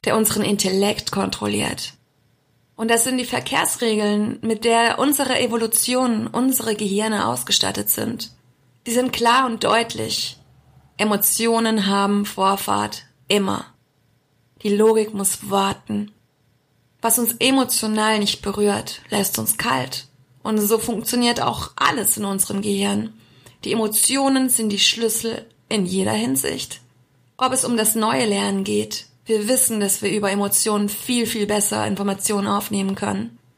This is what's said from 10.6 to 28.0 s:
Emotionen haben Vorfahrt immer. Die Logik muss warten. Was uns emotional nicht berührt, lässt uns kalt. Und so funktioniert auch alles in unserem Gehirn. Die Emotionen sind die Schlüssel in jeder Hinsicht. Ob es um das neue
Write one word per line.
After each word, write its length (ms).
Emotionen 880
haben 380
Vorfahrt 800
immer. 360
Die 120
Logik 380
muss 360
warten. 600
Was 180
uns 200
emotional 800
nicht 220
berührt, 580
lässt 300
uns 180
kalt. 500
Und 160
so 200
funktioniert 640
auch 360
alles 400
in 80
unserem 360
Gehirn. 520
Die 80
Emotionen 760
sind 220
die 80
Schlüssel 680
in 180
jeder 240
Hinsicht. 680
Ob 160
es 140
um 120
das 180
neue 300